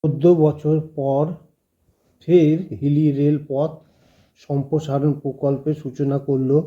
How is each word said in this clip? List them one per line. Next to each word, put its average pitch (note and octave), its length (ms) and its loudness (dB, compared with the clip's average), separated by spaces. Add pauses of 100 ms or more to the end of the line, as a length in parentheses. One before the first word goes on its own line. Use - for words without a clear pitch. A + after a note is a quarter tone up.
চোদ্দ D3 260 4
বছর D3+ 480 2 (140)
পর C#3 320 0 (960)
ফের E3 560 2
হিলি D3 300 2
রেলপথ C#3+ 600 -2 (640)
সম্প্রসারণ C#3+ 800 -2
প্রকল্পের C#3 600 -4
সূচনা C#3 440 -4
করল C3+ 500 0